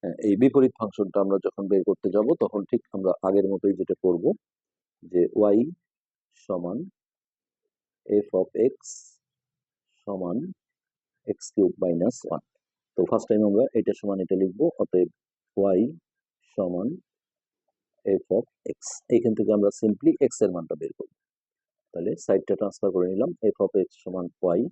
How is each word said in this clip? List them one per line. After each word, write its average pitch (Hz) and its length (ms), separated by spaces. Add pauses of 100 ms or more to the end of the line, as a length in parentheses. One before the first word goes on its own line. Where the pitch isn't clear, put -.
হ্যাঁ, 87 140 (120)
এই 101 140
বিপরীত 131 360
ফাংশনটা 101 460
আমরা 98 220
যখন 98 240
বের 98 180
করতে 98 280
যাব, 107 100 (160)
তখন 104 180 (100)
ঠিক 117 120 (140)
আমরা 95 160 (160)
আগের 98 240
মতোই 98 280
যেটা 92 240
করব, 87 200 (880)
যে 90 100 (160)
ওয়াই 104 220 (840)
সমান 90 340 (1500)
f - 20 (120)
of 90 80 (240)
x - 40 (1300)
সমান 92 320 (960)
এক্স - 220
কিউব 92 180 (100)
মাইনাস 87 340 (100)
ওয়ান। 85 160 (520)
তো - 60 (100)
ফার্স্ট 113 200
টাইম 107 200
আমরা 104 140 (140)
এটা 104 220
সমান 98 240
এটা 92 180
লিখবো, 95 220 (180)
অতএব 90 260 (500)
ওয়াই 98 220 (720)
সমান 92 340 (1300)
f - 40 (120)
of 120 60 (320)
x। - 40 (360)
এখান 113 220
থেকে 107 180
আমরা 101 140 (100)
simply 110 320 (180)
x - 20 (120)
এর 98 120
মানটা 82 240
বের 80 180
করব। - 140 (800)
তাহলে 87 200 (140)
সাইডটা 98 340
ট্রান্সফার 101 340
করে 90 180
নিলাম, 117 180 (240)
f - 100
of 95 80 (140)
x - 20 (160)
সমান 92 220 (160)
ওয়াই। 90 180 (120)